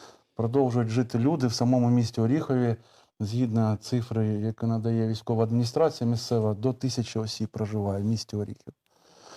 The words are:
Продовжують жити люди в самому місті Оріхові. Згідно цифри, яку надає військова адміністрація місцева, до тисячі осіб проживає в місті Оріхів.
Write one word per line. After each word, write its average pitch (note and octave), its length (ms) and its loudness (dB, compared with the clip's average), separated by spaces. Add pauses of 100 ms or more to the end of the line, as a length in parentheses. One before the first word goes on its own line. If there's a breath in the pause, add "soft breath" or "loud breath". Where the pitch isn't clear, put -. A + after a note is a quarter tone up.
(340 loud breath)
Продовжують A#2+ 540 2
жити A#2 300 0
люди C3+ 280 2
в A2 80 2
самому B2 360 2
місті A#2+ 300 2
Оріхові. B2 560 2 (440 soft breath)
Згідно A2 600 0
цифри, A2+ 460 -2
яку G#2+ 400 -2
надає A2+ 420 0
військова A2+ 360 0
адміністрація A#2+ 680 0
місцева, A2+ 440 0
до A#2 180 -2
тисячі A#2+ 480 -4
осіб A2 280 -6
проживає G2+ 540 -4
в G#2 40 -2
місті A2 300 -4
Оріхів. G#2 360 -8 (640 loud breath)